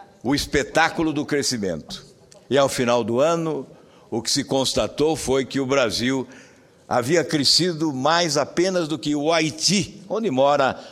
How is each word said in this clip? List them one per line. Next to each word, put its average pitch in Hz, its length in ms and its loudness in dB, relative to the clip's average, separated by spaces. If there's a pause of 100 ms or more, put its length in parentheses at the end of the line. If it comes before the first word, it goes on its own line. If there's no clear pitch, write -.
(220)
o 131 120 -2
espetáculo 156 760 0
do 143 140 -4
crescimento. 107 800 -4 (440)
E, 131 80 4
ao 139 100 4
final 120 340 0
do 117 160 -2
ano, 156 480 0 (440)
o 117 100 -4
que - 100 -6
se 139 140 -2
constatou 135 720 0
foi 131 300 0
que 135 120 -6
o 135 80 -2
Brasil 123 640 0 (600)
havia 127 340 2
crescido 156 680 0
mais 151 440 2
apenas 170 520 0
do 156 100 -4
que 147 160 -2
o 147 180 0
Haiti, 165 760 0
onde 214 220 -2
mora 135 460 4 (160)